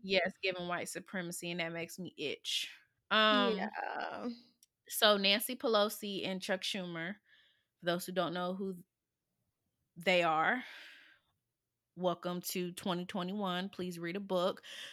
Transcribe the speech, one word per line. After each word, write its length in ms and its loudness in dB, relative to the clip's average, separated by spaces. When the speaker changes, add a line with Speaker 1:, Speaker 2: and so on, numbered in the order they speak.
Speaker 1:
Yeah, 220 4
it's 180 -4
giving 240 0
white 220 -2
supremacy, 640 -6
and 100 -2
that 100 -2
makes 260 -6
me 200 -10
itch. 520 -4
Um, 440 6
Speaker 2:
Yeah. 720 -4
Speaker 1:
so 260 6
Nancy 400 2
Pelosi 720 2
and 140 -4
Chuck 220 -2
Schumer, 520 -4
for 60 -14
those 200 0
who 60 -6
don't 220 0
know 200 -2
who 220 -4
they 260 4
are, 440 4
welcome 440 -2
to 320 -4
twenty 320 -2
twenty-one. 640 -2
Please 300 -6
read 160 -4
a 60 -6
book. 400 2